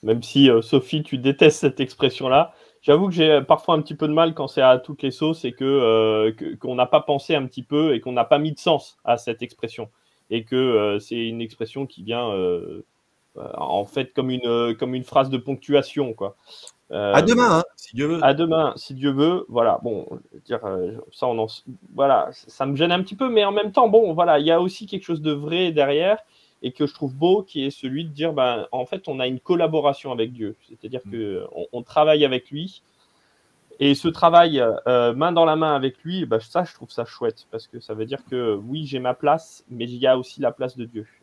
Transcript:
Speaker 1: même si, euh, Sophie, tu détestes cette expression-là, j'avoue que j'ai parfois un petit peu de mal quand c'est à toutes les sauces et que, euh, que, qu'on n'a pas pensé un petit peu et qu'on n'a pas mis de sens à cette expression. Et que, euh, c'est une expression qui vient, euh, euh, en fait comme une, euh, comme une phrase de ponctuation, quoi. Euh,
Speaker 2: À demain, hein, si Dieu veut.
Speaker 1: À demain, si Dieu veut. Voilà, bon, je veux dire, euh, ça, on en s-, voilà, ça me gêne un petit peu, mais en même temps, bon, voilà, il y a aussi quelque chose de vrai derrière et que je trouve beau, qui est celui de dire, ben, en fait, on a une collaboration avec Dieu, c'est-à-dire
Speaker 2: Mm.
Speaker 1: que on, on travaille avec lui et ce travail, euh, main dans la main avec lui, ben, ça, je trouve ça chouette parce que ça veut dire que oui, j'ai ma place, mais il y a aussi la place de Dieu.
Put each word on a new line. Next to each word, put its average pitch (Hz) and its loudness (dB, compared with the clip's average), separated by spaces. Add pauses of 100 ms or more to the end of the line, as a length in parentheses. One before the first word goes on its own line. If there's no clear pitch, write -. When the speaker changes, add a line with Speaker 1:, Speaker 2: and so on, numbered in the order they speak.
Speaker 1:
même 113 0
si, 139 6
euh, 113 6
Sophie, 147 0
tu 139 -8
détestes 139 4
cette 143 -2
expression-là, 135 0 (280)
j'avoue 165 4
que 180 -4
j'ai 156 4
parfois 156 2
un 156 0
petit 151 -10
peu 156 -2
de 151 0
mal 165 2
quand 147 -6
c'est - -2
à 127 8
toutes 147 -10
les 135 -2
sauces 156 -4
et 123 -6
que, 131 -8
euh, 113 2
que, - -10
qu'on 127 -8
n'a 127 2
pas 151 2
pensé 147 -4
un 135 -2
petit 127 -14
peu 151 0
et 113 -2
qu'on 127 -10
n'a 120 0
pas 143 4
mis 156 -4
de - -14
sens - -2
à 120 2
cette 117 -8
expression. 113 -12 (400)
Et 113 -4
que, 127 -6
euh, 107 2
c'est 117 -8
une 117 -8
expression 113 -10
qui 90 -20
vient, 117 -6
euh, 90 -4 (520)
euh, - -12
en 80 -4
fait 127 -8
comme 131 -4
une, 123 -4
euh, 117 0
comme 127 -6
une 127 -8
phrase 135 0
de 131 -4
ponctuation, 139 -2
quoi. 98 -8 (540)
Euh, 101 -2
Speaker 2:
À 156 6
demain, 226 4
hein, 175 0 (120)
si - -20
Dieu 135 -2
veut. 160 -2
Speaker 1:
À 139 4
demain, 160 0
si - -16
Dieu 135 -2
veut. 156 0
Voilà, 117 2
bon, 107 -6
je - -18
veux - -20
dire, 117 -6
euh, 95 -4 (200)
ça, - -8
on 117 -2
en 110 -2
s-, - -18 (300)
voilà, 135 2
ça - -10
me 139 -4
gêne 165 0
un 180 0
petit 190 -10
peu, 262 -4
mais 220 2
en 196 0
même 208 -2
temps, 240 4
bon, 208 4
voilà, 165 4
il 147 0
y 160 2
a 165 4
aussi 185 -6
quelque 190 -10
chose 160 -6
de 151 -2
vrai 165 -4
derrière 156 2 (420)
et 127 -8
que 147 -2
je 143 -6
trouve 135 -8
beau, 185 2
qui 147 -8
est 139 -4
celui 139 -8
de 160 -12
dire, 151 -6
ben, 123 0
en 127 -6
fait, 190 -12
on 135 -8
a 127 -2
une 131 -6
collaboration 151 -2
avec 117 -4
Dieu, 110 -10 (140)
c'est-à-dire 117 -14
Speaker 2:
Mm. 101 -16
Speaker 1:
que 101 -8 (120)
on, 87 -10
on 120 -10
travaille 151 2
avec 127 -2
lui 165 -12 (960)
et 139 4
ce 165 -4
travail, 165 4 (240)
euh, 120 4
main 165 0
dans 165 4
la 156 2
main 156 0
avec 131 -4
lui, 170 -6
ben, 110 0
ça, 170 -4
je - -20
trouve - -20
ça 117 -8
chouette - -8
parce 113 -14
que 120 -18
ça 113 -14
veut 110 -8
dire 131 -10 (100)
que 120 -2 (100)
oui, 147 -10
j'ai 135 -8
ma 127 -4
place, - -2
mais 120 -8
il 123 -12
y 127 -2
a 127 4
aussi 127 -14
la 127 -2
place 127 -10
de 120 -12
Dieu. 113 -14 (160)